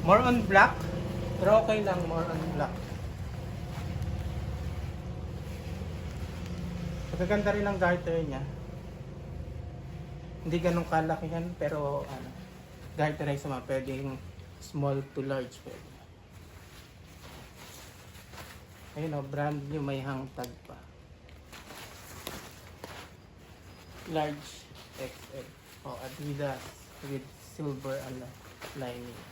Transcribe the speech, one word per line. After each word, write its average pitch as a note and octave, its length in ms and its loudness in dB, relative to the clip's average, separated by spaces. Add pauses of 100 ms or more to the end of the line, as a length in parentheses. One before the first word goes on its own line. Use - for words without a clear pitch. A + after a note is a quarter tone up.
More G#3+ 160 12
on A#3+ 240 8
black. G3 300 12 (600)
Pero G#3 240 10
okay G#3+ 220 4
lang, F#3 240 4
more E3 180 2
on E3 160 0 (160)
black. C#3+ 160 2 (4000)
Magaganda G3+ 380 6
rin G3+ 160 4
ang G3 140 2
garter E3+ 420 6
niya. C#3 180 -2 (2000)
Hindi D#3+ 160 4
ganun E3+ 240 4
kalakihan, D#3+ 720 2
pero, D3 480 0
ano, B2+ 220 -6 (680)
garter D3+ 320 2
ay C#3 80 2
sa C#3 160 -4
mga B2 160 -2
pwedeng C3+ 480 0 (420)
small C#3 440 2 (120)
to C#3 80 -2
large, C3+ 400 -2
pwede. - 280 -12 (3000)
Ayun, D3+ 200 -2
oh, C#3 80 -2
brand D3 440 0
new, D#3 80 -2
may C#3 240 0
hang C3 320 -4
tag B2 160 -8 (160)
pa. - 80 -14 (3250)
Large D3+ 560 -2 (320)
X C3 160 -6 (240)
L. B2+ 120 -12 (360)
Oh, B2+ 160 -8
Adidas C#3 640 -4 (480)
with C3+ 120 -6 (280)
silver, C3+ 480 -4
ano, B2+ 240 -8 (560)
lining. B2 400 -8 (100)